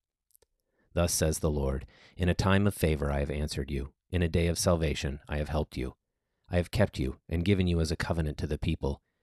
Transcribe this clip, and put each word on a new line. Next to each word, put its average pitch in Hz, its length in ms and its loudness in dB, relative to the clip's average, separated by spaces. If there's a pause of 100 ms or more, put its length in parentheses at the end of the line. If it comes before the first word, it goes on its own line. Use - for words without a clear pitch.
(920)
Thus 87 220 2
says 78 240 2
the 80 120 0
Lord, 67 360 -2 (300)
"In 110 120 0
a 104 60 4
time 98 320 4
of 101 80 0
favor 71 360 0
I 71 100 -2
have 71 100 -2
answered 73 400 -4
you. 69 240 -6 (160)
In 87 120 0
a 85 60 2
day 85 200 2
of 82 100 0
salvation 78 680 0
I 73 80 -4
have 73 140 -2
helped 76 260 -2
you. 64 180 -4 (540)
I 90 80 -2
have 87 160 0
kept - 260 0
you - 300 -4
and 85 160 -2
given 92 240 2
you 85 100 2
as 80 140 0
a 80 40 -4
covenant 80 420 -2
to - 100 -4
the 73 100 -4
people, - 440 -2 (200)